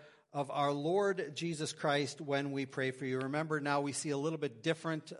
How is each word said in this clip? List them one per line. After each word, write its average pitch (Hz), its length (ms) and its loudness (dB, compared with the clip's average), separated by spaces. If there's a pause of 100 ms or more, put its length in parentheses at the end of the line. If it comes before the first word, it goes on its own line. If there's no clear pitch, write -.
(320)
of 143 180 -2
our 143 220 2
Lord 165 640 2
Jesus 156 380 -2
Christ 143 480 2
when 139 300 0
we 135 120 0
pray 131 280 0
for 131 120 -8
you." 131 140 0
Remember, 151 420 0
now 143 220 4
we 143 100 -2
see 156 160 -4
a 143 80 2
little 156 220 0
bit 120 240 -4
different, 160 580 -2